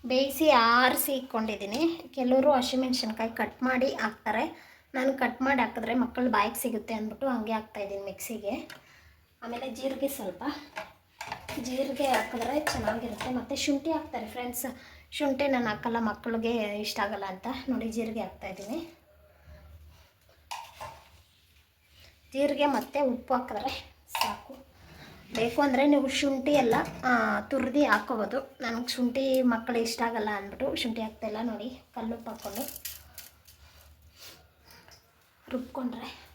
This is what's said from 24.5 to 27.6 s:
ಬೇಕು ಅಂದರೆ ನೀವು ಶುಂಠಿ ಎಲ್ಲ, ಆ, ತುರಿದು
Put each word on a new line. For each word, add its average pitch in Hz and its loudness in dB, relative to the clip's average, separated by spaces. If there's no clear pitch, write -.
ಬೇಕು 233 2
ಅಂದರೆ 262 4
ನೀವು 269 6
ಶುಂಠಿ 269 2
ಎಲ್ಲ, 233 4
ಆ, 254 6
ತುರಿದು 254 2